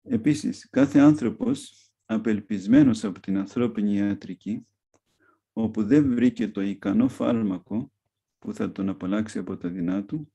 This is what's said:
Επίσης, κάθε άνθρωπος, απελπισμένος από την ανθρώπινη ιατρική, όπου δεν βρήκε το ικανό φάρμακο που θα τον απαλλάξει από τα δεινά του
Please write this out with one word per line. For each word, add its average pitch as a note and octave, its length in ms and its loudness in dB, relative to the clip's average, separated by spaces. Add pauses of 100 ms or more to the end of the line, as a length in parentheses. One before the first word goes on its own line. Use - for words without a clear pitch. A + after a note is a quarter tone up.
Επίσης, - 680 -4
κάθε C#3+ 300 2
άνθρωπος, C#3+ 880 2 (160)
απελπισμένος A2 960 2
από G2 160 -6
την G2 180 -4
ανθρώπινη G#2+ 560 -2
ιατρική, G2+ 720 -4 (880)
όπου A2 300 -4
δεν C3+ 300 4
βρήκε A#2+ 340 2
το G2+ 140 -6
ικανό G2+ 480 0
φάρμακο A2+ 840 -4 (460)
που - 140 -10
θα F#2+ 180 -4
τον G2 180 -4
απαλλάξει G2+ 480 -6
από F#2 200 -8
τα F2 120 -8
δεινά F#2 360 -4
του D#3 300 -10